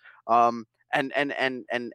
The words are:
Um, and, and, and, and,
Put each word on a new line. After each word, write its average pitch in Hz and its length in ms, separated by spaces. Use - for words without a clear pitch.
Um, 117 360
and, 139 240
and, 143 160
and, 131 400
and, 120 220